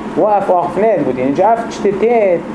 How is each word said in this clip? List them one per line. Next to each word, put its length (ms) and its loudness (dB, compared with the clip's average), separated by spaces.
و 80 2
اف 260 2
آخفنه 460 0
بودین. 280 -2
اینجا 240 2
اف 200 0
چطه 240 -2
تید 480 2